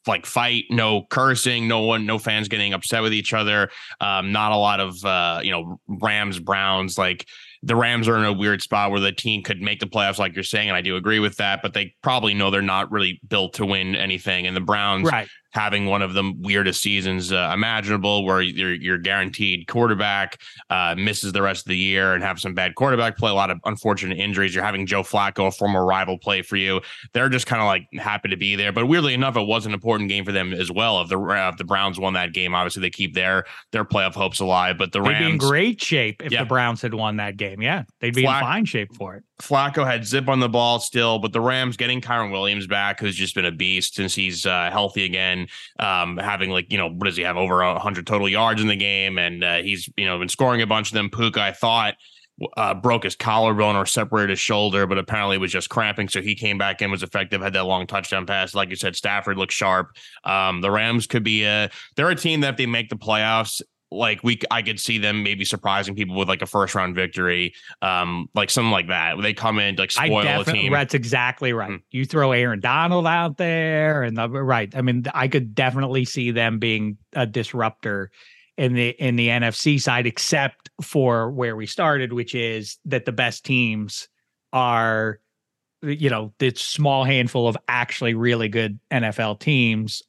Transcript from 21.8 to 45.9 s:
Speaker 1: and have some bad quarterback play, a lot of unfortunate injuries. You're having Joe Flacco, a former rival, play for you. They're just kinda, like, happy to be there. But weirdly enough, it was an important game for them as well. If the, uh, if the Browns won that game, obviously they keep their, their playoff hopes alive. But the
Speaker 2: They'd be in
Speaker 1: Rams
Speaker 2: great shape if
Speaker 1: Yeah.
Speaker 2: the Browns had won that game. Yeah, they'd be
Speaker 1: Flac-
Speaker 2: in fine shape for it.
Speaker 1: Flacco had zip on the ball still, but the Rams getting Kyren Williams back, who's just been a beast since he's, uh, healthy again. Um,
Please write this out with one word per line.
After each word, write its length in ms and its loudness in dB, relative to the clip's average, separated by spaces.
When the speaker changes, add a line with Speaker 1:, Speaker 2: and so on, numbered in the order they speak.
Speaker 1:
and 100 0
have 160 -4
some 120 -6
bad 220 -2
quarterback 420 2
play, 140 0
a 40 0
lot 160 2
of 140 -4
unfortunate 540 -2
injuries. 360 0
You're 100 0
having 200 -2
Joe 180 0
Flacco, 440 0
a 60 2
former 320 2
rival, 340 2
play 240 0
for 140 -4
you. 240 2
They're 160 2
just 180 0
kinda, 180 0
like, 220 2
happy 340 -4
to 60 0
be 200 -2
there. 160 0
But 140 0
weirdly 280 4
enough, 220 0
it 100 2
was 200 0
an 80 -2
important 340 0
game 160 -2
for 80 -4
them 200 -2
as 200 -4
well. 300 2
If 80 -6
the, 100 0
uh, 300 2
if 80 -10
the 60 -6
Browns 360 0
won 140 0
that 180 -2
game, 240 -2
obviously 240 0
they 100 0
keep 240 -4
their, 300 2
their 140 0
playoff 300 2
hopes 260 -2
alive. 380 2
But 120 0
the 100 -2
Speaker 2:
They'd 100 2
be 60 0
in 60 0
Speaker 1:
Rams 160 2
Speaker 2:
great 320 2
shape 440 0
if 80 -4
Speaker 1:
Yeah. 80 2
Speaker 2:
the 60 -2
Browns 360 0
had 120 -4
won 240 -2
that 180 -6
game. 240 -6
Yeah, 220 -2
they'd 140 -2
be 80 2
Speaker 1:
Flac- 180 2
Speaker 2:
in 60 0
fine 180 0
shape 300 -4
for 220 -12
it. 80 -20
Speaker 1:
Flacco 420 0
had 220 -2
zip 220 0
on 120 4
the 80 4
ball 300 4
still, 400 0
but 160 -4
the 60 2
Rams 360 0
getting 240 -2
Kyren 320 -2
Williams 340 -2
back, 320 -2
who's 160 -4
just 200 -4
been 100 0
a 80 0
beast 440 -2
since 180 -2
he's, 320 -4
uh, 240 0
healthy 340 0
again. 440 -2
Um, 360 0